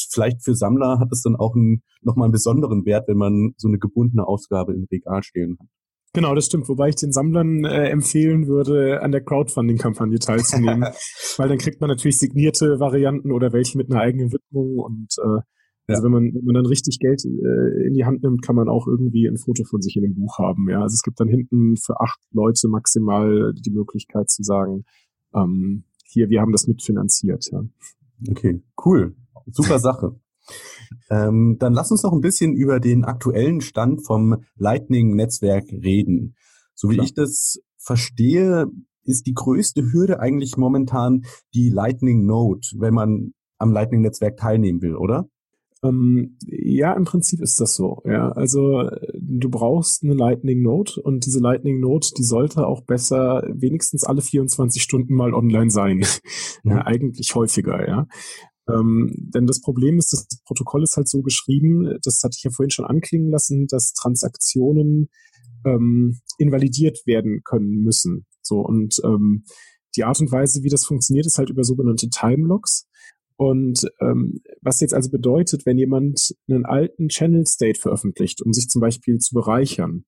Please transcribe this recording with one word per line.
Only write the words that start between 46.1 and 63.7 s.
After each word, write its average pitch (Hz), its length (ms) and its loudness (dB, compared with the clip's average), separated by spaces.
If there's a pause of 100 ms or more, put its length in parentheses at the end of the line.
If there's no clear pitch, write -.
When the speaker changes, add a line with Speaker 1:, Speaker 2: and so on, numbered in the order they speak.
Speaker 2:
ja, 147 480 0
im 185 100 0
Prinzip 170 360 -2
ist - 200 -2
das 113 140 0
so, - 320 -4
ja. 117 240 0
Also, 139 500 2
äh, - 400 -6
du 127 300 -4
brauchst 123 540 0
eine 143 100 2
Lightning 123 480 2
Node 147 400 0
und 131 240 -2
diese 131 140 0
Lightning 127 400 0
Node, 131 260 0 (100)
die 127 80 0
sollte 131 420 0
auch 127 160 -4
besser 127 600 0 (100)
wenigstens 147 500 -2
alle 139 200 0
vierundzwanzig 131 600 -2
Stunden 131 320 0
mal 123 200 2
online 113 360 4
sein. 98 400 2
<laughs> - 40 -2 (500)
Speaker 1:
Mhm. 110 60 2
Speaker 2:
Ja, 113 160 2
eigentlich 120 480 -2
häufiger, - 520 0
ja. 123 200 -2 (640)
Ähm, 113 460 2 (180)
denn 123 140 2
das 131 140 0
Problem 139 380 2
ist, - 140 0
das - 140 -6 (180)
Protokoll - 380 -2
ist - 140 -2
halt 143 100 0
so 139 160 0
geschrieben, 151 800 2
das - 220 -2
hatte 123 120 -4
ich - 60 -12
ja 127 80 -4
vorhin 135 200 -2
schon - 160 -4
anklingen 160 440 0
lassen, 143 380 0
dass 127 240 -2